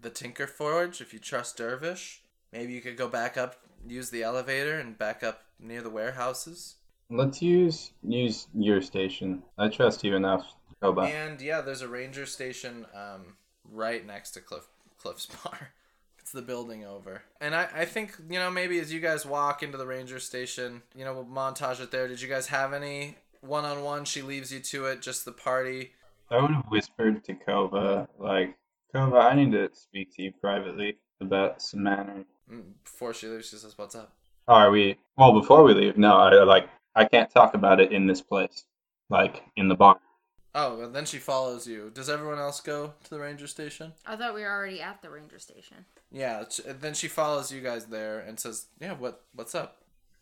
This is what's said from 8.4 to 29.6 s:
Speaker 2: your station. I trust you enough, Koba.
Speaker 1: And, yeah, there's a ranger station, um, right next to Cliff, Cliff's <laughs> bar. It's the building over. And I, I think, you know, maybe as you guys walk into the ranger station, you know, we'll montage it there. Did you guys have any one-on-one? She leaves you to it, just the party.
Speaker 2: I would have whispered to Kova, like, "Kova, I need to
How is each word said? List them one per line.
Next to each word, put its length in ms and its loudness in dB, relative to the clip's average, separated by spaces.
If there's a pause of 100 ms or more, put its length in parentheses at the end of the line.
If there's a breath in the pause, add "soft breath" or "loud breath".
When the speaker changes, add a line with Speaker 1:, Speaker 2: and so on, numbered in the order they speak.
Speaker 2:
your 260 2
station. 600 -8 (140)
I 100 -2
trust 360 0
you 120 -2
enough, 300 0 (360)
Koba. 200 0
Speaker 1:
And, 400 -6
yeah, 200 -6
there's 220 -12
a 40 -12
ranger 380 -14
station, 720 -14
um, 400 -18 (340)
right 360 -8
next 260 -18
to 100 -20
Cliff, 240 -18 (320)
Cliff's 280 -14
<laughs> 180 -20
bar. 300 -18 (440)
It's 140 -20
the 100 -14
building 440 -14
over. 380 -18 (180)
And 120 -6
I, 220 -2
I 100 -4
think, 300 -10 (140)
you 100 -6
know, 100 -4
maybe 300 -4
as 120 -8
you 100 -10
guys 240 -4
walk 360 -4
into 160 -12
the 80 -12
ranger 340 -12
station, 640 -12 (140)
you 100 -18
know, 80 -10
we'll 120 -14
montage 560 -8
it 100 -16
there. 160 -4
Did 140 -14
you 80 -12
guys 180 -6
have 260 -4
any 440 -12 (240)
one-on-one? 640 -8
She 160 -8
leaves 300 -12
you 100 -14
to 240 -8
it, 160 -6
just 240 -10
the 80 -14
party. 580 -6 (400)
Speaker 2:
I 100 4
would 100 2
have 180 -2
whispered 560 0
to 100 -12
Kova, 720 -2 (100)
like, 400 -2 (380)
"Kova, 260 4
I 140 6
need 160 4
to 220 0